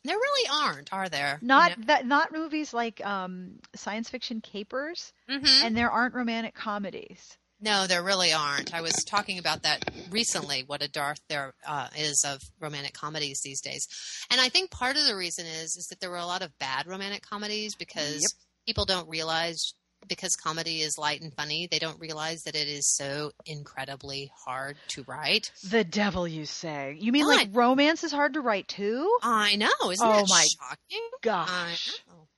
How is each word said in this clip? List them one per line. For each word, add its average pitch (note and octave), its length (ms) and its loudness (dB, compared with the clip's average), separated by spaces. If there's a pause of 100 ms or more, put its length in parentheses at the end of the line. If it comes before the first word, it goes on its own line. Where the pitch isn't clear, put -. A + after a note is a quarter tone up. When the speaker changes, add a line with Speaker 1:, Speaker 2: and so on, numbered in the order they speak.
Speaker 1:
There E4 140 0
really C5 340 2
aren't, G#3 400 0
are F#3+ 180 -2
there? C#3+ 320 0
Speaker 2:
Not C#4+ 300 8
Speaker 1:
You - 60 -8
know? A3 100 -6
Speaker 2:
that, C#4+ 180 6
not D4 280 4
movies D#4 400 -4
like, A#3 320 -2
um, F#3 540 -6 (160)
science A3 340 -6
fiction A#3 320 -8
capers, C4+ 720 -8 (160)
Speaker 1:
Mm-hmm. C4+ 360 4
Speaker 2:
and A3+ 120 0
there A#3+ 140 4
aren't A#3 240 2
romantic A3+ 400 -2
comedies. - 840 -8 (220)
Speaker 1:
No, G#3 280 4
there F3 160 4
really F#3 280 4
aren't. C#3+ 440 2
I E3 60 -2
was E3 220 0
talking G3+ 360 0
about D#3 240 0
that D3+ 260 0 (220)
recently, D3+ 560 -2
what C#3+ 160 -4
a D3 40 -6
dearth C#3+ 400 -4
there, C#3 280 -4 (100)
uh, C#3+ 220 -6 (100)
is D3 260 2
of C#3 160 -2 (200)
romantic D3 340 -6
comedies D3 500 -6
these C3+ 180 -8
days. C#3 260 -8 (420)
And B3 100 4
I B3+ 100 4
think F#4 200 0
part B3+ 260 -2
of D4 120 0
the A3 80 0
reason F3 320 -6
is, D#3+ 280 -8
is F3+ 120 -12
that - 120 -14
there F3+ 120 -6
were F3 60 -6
a F3 100 -4
lot F#3 160 -4
of D#3+ 160 -10
bad C3+ 260 -2
romantic G3 380 -8
comedies G#3 500 -6
because D3 480 -6
Speaker 2:
Yep. D3 100 2 (360)
Speaker 1:
people G#3 180 0
don't F3+ 240 0
realize D#3+ 640 -2 (340)
because F3+ 280 -2
comedy D#3+ 460 -4
is D3+ 160 -2
light D3+ 240 -2
and D#3+ 120 -12
funny, D#3 360 -4
they D#3 100 0
don't D#3+ 200 -4
realize D#3+ 440 -6
that D3+ 120 -8
it D3 120 0
is C#3+ 280 -2
so C#3+ 360 -4 (140)
incredibly C#3 840 -10 (140)
hard C3+ 320 -6 (120)
to C#3 140 -10
write. C3+ 480 0 (180)
Speaker 2:
The A3 140 4
devil, F#3 440 0
you D#3 180 -6
say. D3 540 -8
You A3 120 0
mean, D4 120 4
Speaker 1:
No, - 60 4
Speaker 2:
like, D#4+ 180 6
Speaker 1:
I F#3+ 40 -10
Speaker 2:
romance C4 520 6
is D#4 80 -2
hard C#4+ 240 2
to D#4 60 0
write, G#3+ 260 0
too? C4 560 0
Speaker 1:
I G#3 320 4
know. G#3+ 140 4 (220)
Isn't A3 160 4
Speaker 2:
Oh A3 60 8
Speaker 1:
that G#3 160 8
Speaker 2:
my E3+ 160 8 (140)
Speaker 1:
shocking? F#4 500 -10 (120)
Speaker 2:
gosh. F3 680 0 (160)
Speaker 1:
I - 40 -20
know. E3 160 -20 (100)